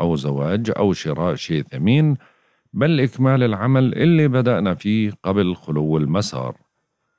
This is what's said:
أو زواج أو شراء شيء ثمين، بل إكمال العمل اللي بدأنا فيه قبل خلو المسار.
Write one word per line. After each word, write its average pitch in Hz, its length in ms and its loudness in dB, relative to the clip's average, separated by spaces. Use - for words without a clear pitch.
أو 85 160 0
زواج 76 600 -2
أو 101 160 2
شراء 80 420 -4
شيء - 280 -4
ثمين، 135 540 2
بل 143 280 0
إكمال 131 420 2
العمل 120 520 2
اللي 156 340 4
بدأنا 117 460 0
فيه 104 380 -2
قبل 95 320 0
خلو 78 420 -2
المسار. 76 600 -2